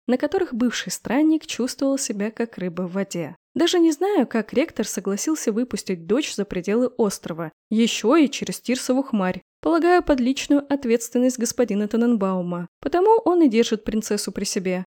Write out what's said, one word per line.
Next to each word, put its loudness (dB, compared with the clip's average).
на 2
которых -2
бывший -2
странник 0
чувствовал -2
себя -4
как -6
рыба -6
в -6
воде. -6
Даже 2
не 6
знаю, 0
как -4
ректор -2
согласился -4
выпустить -4
дочь -2
за -2
пределы -2
острова, -4
ещё 2
и 6
через -8
Тирсову -2
хмарь. -2
Полагаю, 4
под 2
личную 0
ответственность 0
господина 0
Тененбаума. 0
Потому 4
он 4
и 8
держит 2
принцессу -4
при -6
себе. -4